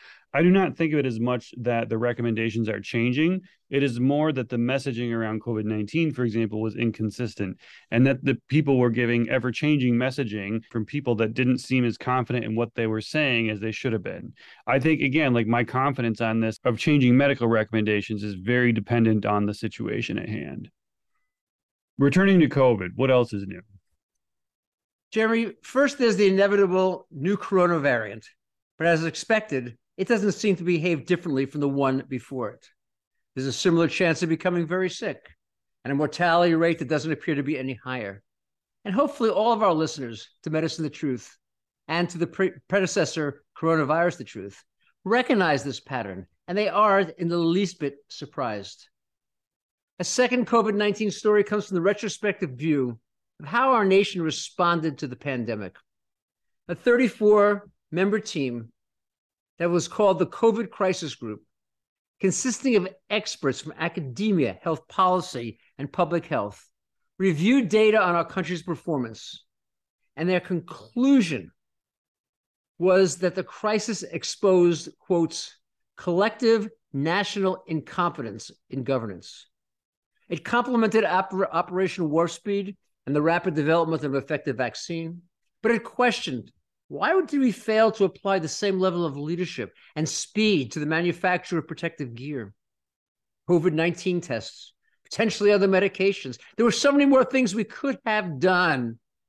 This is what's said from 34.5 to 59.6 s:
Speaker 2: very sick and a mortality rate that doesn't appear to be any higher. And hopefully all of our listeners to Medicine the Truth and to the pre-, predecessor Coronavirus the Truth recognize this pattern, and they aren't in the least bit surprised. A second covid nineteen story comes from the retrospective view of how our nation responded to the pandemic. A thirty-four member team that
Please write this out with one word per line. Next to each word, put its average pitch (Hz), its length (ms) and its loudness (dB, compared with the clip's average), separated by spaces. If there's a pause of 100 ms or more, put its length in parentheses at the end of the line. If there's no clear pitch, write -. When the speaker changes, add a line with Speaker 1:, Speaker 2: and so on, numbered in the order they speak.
Speaker 2:
very 185 220 -2
sick - 400 -10 (560)
and 131 80 -4
a 139 40 0
mortality 165 580 2
rate 165 240 2
that 127 100 -8
doesn't 160 240 -2
appear 151 220 -4
to 139 80 0
be 139 160 -4
any 131 160 -6
higher. 113 480 -10 (640)
And 196 100 -4
hopefully 277 340 0
all 214 240 2
of 220 100 0
our 185 120 4
listeners 139 560 -4 (140)
to 156 60 -8
Medicine 156 340 -4
the 147 60 -4
Truth 131 460 -6 (520)
and 170 220 -2
to 175 80 -12
the 165 80 -2
pre-, 180 260 -2 (160)
predecessor 165 720 -2 (180)
Coronavirus 160 580 0
the - 60 -14
Truth - 400 -16 (400)
recognize 196 580 2
this 139 180 -8
pattern, 98 460 -8 (200)
and 180 100 -6
they 208 120 0
aren't 196 500 2
in 170 100 -2
the 170 80 -2
least 175 440 0
bit 143 160 -4 (120)
surprised. 110 800 -10 (1120)
A 180 60 -6
second 247 420 0
covid 220 280 2
nineteen 208 360 0
story 208 320 2
comes 208 240 -4
from 190 80 -6
the 175 60 0
retrospective 196 720 -2
view 131 480 -2 (420)
of 151 60 -16
how 240 260 2
our 220 120 4
nation 190 380 2
responded 165 760 -2
to 139 100 -6
the 120 80 -12
pandemic. 113 600 -6 (920)
A 175 60 -8
thirty-four 208 960 4 (220)
member 196 300 0
team 120 520 -6 (840)
that 170 120 -2